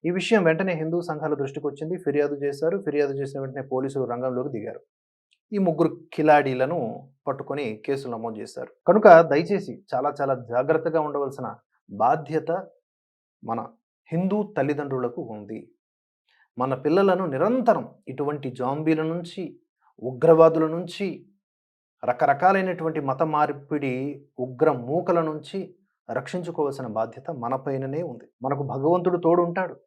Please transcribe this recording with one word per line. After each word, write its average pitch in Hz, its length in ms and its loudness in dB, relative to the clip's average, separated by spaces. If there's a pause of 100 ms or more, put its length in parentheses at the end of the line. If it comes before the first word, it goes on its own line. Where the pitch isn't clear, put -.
ఈ 165 60 0
విషయం 190 340 2
వెంటనే 165 300 2
హిందూ 160 260 -2
సంఘాల 151 340 -4
దృష్టికి 139 320 -6
వచ్చింది. 156 300 -6
ఫిర్యాదు 143 380 -2
చేశారు. 143 440 -2
ఫిర్యాదు 143 340 -2
చేసిన 139 280 -6
వెంటనే 131 220 -8
పోలీసులు 135 420 -2
రంగంలోకి 123 440 -4
దిగారు. 113 320 -10 (720)
ఈ 208 60 -2
ముగ్గురు 170 420 2 (120)
కిలాడీలను 135 960 2 (180)
పట్టుకొని 135 600 -8
కేసులు 135 260 -4
నమోదు 110 260 -10
చేశారు. 113 300 -12 (180)
కనుక 185 340 12
దయచేసి 165 640 0 (100)
చాలా 143 260 -2
చాలా 135 140 0
జాగ్రత్తగా 143 680 0
ఉండవలసిన 139 540 -6 (360)
బాధ్యత 151 760 -2 (800)
మన 113 220 -6 (460)
హిందూ 196 460 -2
తల్లిదండ్రులకు 135 640 -4
ఉంది. 107 480 -14 (880)
మన 135 160 -2
పిల్లలను 175 520 2
నిరంతరం 196 640 0 (200)
ఇటువంటి 143 420 -6
జాంబీల 151 520 -2
నుంచి, 170 580 -8 (420)
ఉగ్రవాదుల 160 640 6
నుంచి, 170 600 -6 (800)
రకరకాలైనటువంటి 160 960 2
మత 135 220 -2
మార్పిడి 143 1000 -2 (140)
ఉగ్ర 131 340 0
మూకల 165 480 -2
నుంచి 156 540 -8 (360)
రక్షించుకోవాల్సిన 147 760 -4
బాధ్యత 113 440 -6
మన 123 260 -4
పైననే 135 460 -4
ఉంది. 147 220 -10 (180)
మనకు 139 200 -2
భగవంతుడు 170 560 0
తోడు 170 240 4
ఉంటాడు. 175 340 -4 (100)